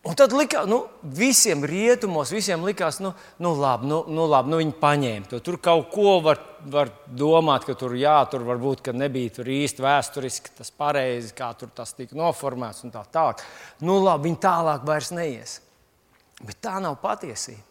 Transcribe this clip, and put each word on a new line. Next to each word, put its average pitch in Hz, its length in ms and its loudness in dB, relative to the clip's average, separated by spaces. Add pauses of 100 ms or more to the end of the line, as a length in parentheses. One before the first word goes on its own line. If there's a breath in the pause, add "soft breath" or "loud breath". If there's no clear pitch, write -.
Un 165 80 -6
tad 269 160 6
likā-, 285 320 0
nu, 226 220 0 (180)
visiem 165 640 2
rietumos, 185 640 2
visiem 190 320 -2
likās, 185 400 -2
nu, 190 80 -4 (320 loud breath)
nu, 175 160 2
labi, 131 300 0
nu, 151 80 0 (100)
nu, 160 240 0
labi, 135 220 4
nu, 165 80 2
viņi 156 180 -2
paņēma 131 480 2
to. 120 160 -10
Tur 175 160 -6
kaut 165 320 4
ko 202 220 4 (100)
var, 156 160 4 (320)
var 139 220 0 (100)
domāt, 147 640 2
ka 127 80 -4
tur, 123 240 -6
jā, 147 160 4 (160)
tur 123 160 -6
varbūt, 123 380 -2
ka 127 100 -4
nebija 127 400 -4
tur 123 160 -8
īsti 139 320 -4
vēsturiski 135 720 -2
tas - 160 -18
pareizi, 131 640 -2
kā 123 240 -8
tur 123 160 -16
tas 117 220 -14
tika 131 180 -14
noformēts 131 720 -4
un 113 80 -14
tā 104 160 -12
tālāk. 156 320 0 (400 loud breath)
Nu, 190 160 4
labi, 170 300 2
viņi 165 100 -4
tālāk 165 480 0
vairs 151 240 -2
neies. 156 460 -8 (840)
Bet 110 240 -18
tā 196 160 -6
nav 160 240 -4
patiesība. 107 680 -8